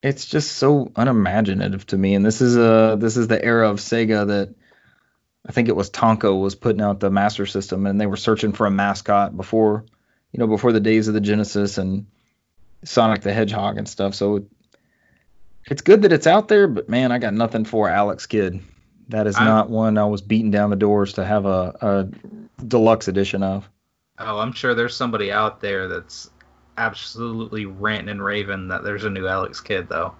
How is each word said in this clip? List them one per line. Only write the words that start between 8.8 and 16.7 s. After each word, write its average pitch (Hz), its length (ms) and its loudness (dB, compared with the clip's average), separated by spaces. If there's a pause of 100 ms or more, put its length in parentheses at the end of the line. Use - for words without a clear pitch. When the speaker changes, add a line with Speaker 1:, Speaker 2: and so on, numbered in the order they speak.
Speaker 1:
before, 107 500 0 (460)
you - 80 -10
know, 117 80 2
before 107 240 2
the 110 80 4
days 110 280 2
of 107 60 0
the 107 80 0
Genesis 101 560 0
and 95 280 -4 (760)
Sonic 110 380 2
the 101 120 -2
Hedgehog 104 440 -2
and 101 100 -8
stuff. 98 280 -4
So 101 300 -2 (1200)
it's 143 160 -6
good 202 200 8
that 180 100 6
it's 156 140 2
out 208 200 4
there, 202 200 6
but 113 220 -4